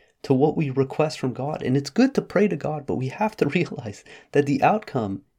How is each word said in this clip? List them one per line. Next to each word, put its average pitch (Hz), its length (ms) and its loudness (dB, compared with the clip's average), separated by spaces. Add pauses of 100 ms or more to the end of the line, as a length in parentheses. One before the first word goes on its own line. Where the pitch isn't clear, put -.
(240)
to 139 100 2
what 147 220 2
we 156 140 -2
request 135 480 0
from 131 160 -4
God. 143 280 -8
And 127 140 0
it's 139 140 -2
good 262 240 2
to 180 80 2
pray 196 260 2
to 175 80 -2
God, 147 300 -6
but - 100 -2
we 127 120 -4
have 214 300 -4
to - 100 2
<laughs> 135 60 -4
realize 107 500 -4 (280)
that 143 120 4
the - 180 0
outcome 131 600 0 (160)